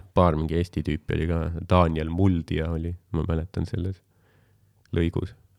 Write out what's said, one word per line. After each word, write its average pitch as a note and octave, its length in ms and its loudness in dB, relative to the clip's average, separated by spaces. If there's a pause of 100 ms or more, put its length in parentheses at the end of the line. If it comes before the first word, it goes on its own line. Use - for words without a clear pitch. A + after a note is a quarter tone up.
(140)
Paar F2 220 6
mingi D#2+ 200 -2
Eesti E2+ 280 -2
tüüpi D#2 320 -4
oli D#2+ 120 -2
ka. E2 240 -2 (160)
Daniel D#2+ 420 4
Muldja E2+ 600 0
oli, E2+ 240 -4 (160)
ma D#2+ 120 -2
mäletan E2+ 420 -4
selles F#2 360 -6 (920)
lõigus. E2+ 400 0 (260)